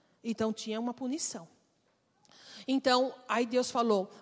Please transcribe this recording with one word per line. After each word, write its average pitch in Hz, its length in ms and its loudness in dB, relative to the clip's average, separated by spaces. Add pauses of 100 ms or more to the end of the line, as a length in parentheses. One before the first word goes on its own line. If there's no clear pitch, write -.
(220)
Então, 220 300 -2
tinha 220 260 -6
uma 240 160 -4
punição. 254 540 -6 (1200)
Então, 254 460 4 (120)
aí 233 200 2
Deus 247 240 0
falou: 220 400 2 (120)